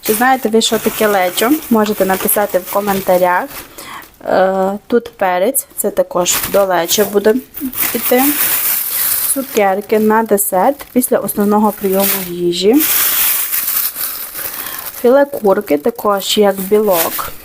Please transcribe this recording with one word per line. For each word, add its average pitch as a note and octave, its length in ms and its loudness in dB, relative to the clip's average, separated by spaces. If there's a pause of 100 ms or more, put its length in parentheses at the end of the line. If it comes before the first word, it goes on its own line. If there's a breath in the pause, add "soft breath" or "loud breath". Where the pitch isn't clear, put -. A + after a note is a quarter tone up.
Чи A3 80 2
знаєте B3 340 2
ви, A3 120 4
що A3 180 0
таке G#3+ 280 0
лечо? G3 440 0 (200)
Можете G#3+ 360 2
написати G3+ 520 0
в F#3+ 140 -6
коментарях. F#3+ 760 2 (760 loud breath)
Е, F#3+ 640 2
тут A#3 300 0
перець, F#3 500 0 (100)
це G3+ 140 -2
також F3+ 460 0 (160)
до G3 120 4
лечо F3+ 400 0
буде G#3 300 2 (600)
йти. B3+ 280 0 (1120)
Цукерки G#3 640 0
на G#3+ 240 4
десерт G#3 540 0 (160)
після B3 260 0
основного G#3 540 2
прийому G3 340 0 (220)
їжі. F3 480 2 (2250 loud breath)
Філе C4+ 240 6
курки, G#3 540 0
також G#3 600 -2
як G3 220 4
білок. G3 720 0 (120)